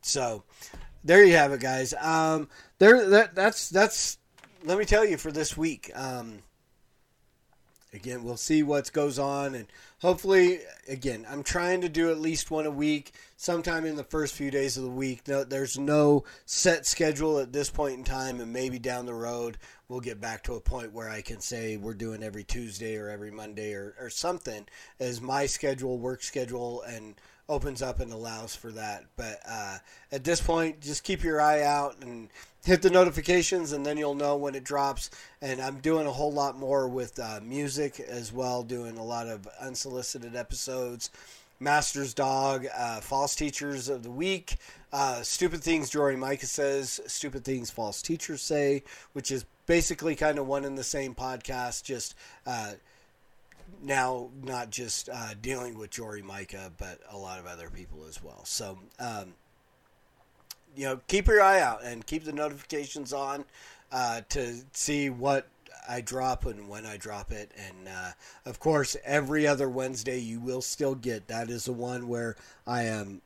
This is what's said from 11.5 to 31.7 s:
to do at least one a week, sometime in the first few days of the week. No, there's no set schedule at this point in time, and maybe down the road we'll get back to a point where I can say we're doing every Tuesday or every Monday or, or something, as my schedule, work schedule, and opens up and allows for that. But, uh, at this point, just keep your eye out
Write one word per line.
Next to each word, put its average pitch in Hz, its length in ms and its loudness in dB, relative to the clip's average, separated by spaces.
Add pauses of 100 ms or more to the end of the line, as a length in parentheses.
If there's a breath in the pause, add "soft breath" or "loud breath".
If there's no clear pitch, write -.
to 175 60 0
do 165 220 2
at 160 80 2
least 160 320 -2
one 156 160 0
a 151 40 0
week, 147 420 0 (240 loud breath)
sometime 170 500 0
in 156 80 -2
the 147 80 -6
first 151 320 -2
few 139 160 -4
days 135 260 0
of 131 60 -6
the 127 80 -6
week. 127 380 -4
No, 139 160 0
there's 131 340 -4
no 147 460 6 (200 loud breath)
set 165 420 2
schedule 156 520 2
at 127 140 -2
this 139 180 -2
point 139 280 -2
in 127 60 -12
time, 131 360 -2
and 117 120 -8
maybe 127 260 -2
down 123 280 -4
the 120 80 -8
road 117 440 -6 (300 loud breath)
we'll 127 120 -8
get 117 200 -10
back 113 220 -8
to 123 120 -4
a 110 60 -8
point 117 320 -2
where 113 160 -10
I 110 120 -8
can 104 200 -12
say 113 360 -6
we're 107 180 -8
doing 110 280 -8
every 104 200 -10
Tuesday 110 540 -6
or 104 140 -8
every 104 200 -10
Monday 107 440 -10
or, 101 260 -10
or 123 100 -12
something, 135 560 -6 (320 loud breath)
as 123 220 -4
my 135 260 0
schedule, 131 520 -2
work 127 240 -6
schedule, 120 600 -4
and 110 320 -12 (320 soft breath)
opens 139 360 -2
up 131 180 -4
and 120 100 -4
allows 113 460 -10
for 113 160 -14
that. 107 320 -8 (120)
But, 110 300 -8
uh, 101 300 -8 (340 loud breath)
at 135 140 -6
this 165 160 2
point, 165 400 0
just 143 240 -8
keep 190 180 -2
your 156 200 2
eye 151 200 6
out 143 400 0